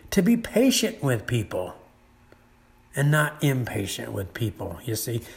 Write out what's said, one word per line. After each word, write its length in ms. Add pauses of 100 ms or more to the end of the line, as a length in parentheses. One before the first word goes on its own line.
to 120
be 140
patient 640
with 240
people 500 (1200)
and 120
not 320
impatient 720
with 220
people, 500
you 120
see. 260 (160)